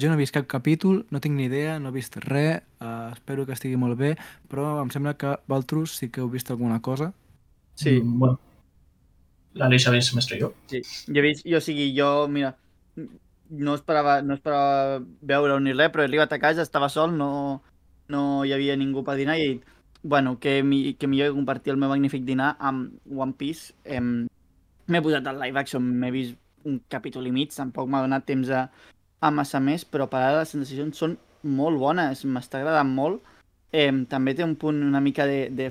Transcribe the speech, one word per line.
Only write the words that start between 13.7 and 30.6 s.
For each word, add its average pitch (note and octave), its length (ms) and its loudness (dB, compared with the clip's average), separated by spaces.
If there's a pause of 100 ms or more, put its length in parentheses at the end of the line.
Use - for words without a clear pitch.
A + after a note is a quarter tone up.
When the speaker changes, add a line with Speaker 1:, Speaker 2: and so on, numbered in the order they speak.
Speaker 2:
esperava, C#3+ 440 4
no C#3 120 -2
esperava C#3 640 2 (240)
veure-ho C#3 400 2
ni C3+ 140 2
res, D#3 180 4
però D#3 100 2
he C3+ 60 0
arribat D3+ 240 2
a C3+ 80 -4
casa, D#3+ 240 2
estava C#3+ 240 0
sol, D#3+ 240 0
no, C#3+ 160 -2 (760)
no C#3+ 160 -2 (180)
hi C#3 140 0
havia C#3 200 0
ningú C3+ 300 -2
per C#3+ 140 -2
dinar D3+ 180 0
i, C3+ 220 0 (420)
bueno, C3+ 360 2
que C#3 240 2
mi-, C#3 320 2
que D3 140 -4
millor C#3 220 4
que C#3 80 -2
compartir C3+ 340 -2
el C3+ 80 0
meu C#3 80 2
magnífic C#3 380 2
dinar C3+ 320 0
amb C3 380 -4 (100)
One C3+ 320 -4
Piece. D3+ 340 -8 (100)
Em... A#2+ 440 -2 (640)
m'he E3+ 120 2
posat D3 300 0
el C3+ 100 -8
live C3+ 200 -2
action, C3 260 -2 (140)
m'he B2 120 -2
vist B2+ 220 -4 (280)
un C#3 260 -4
capítol B2+ 400 -8
i B2 40 -2
mig, C#3 220 0
tampoc C3 340 -6
m'ha C3+ 140 0
donat C3+ 240 -2
temps C3 240 -2
a, C3 160 0 (560)
a D#3 80 4
massa D3 300 0
més, C#3+ 240 0
però C#3 260 -2
per C3 100 0
ara C#3 220 4
les D#3 100 -6
sensacions C#3+ 460 -6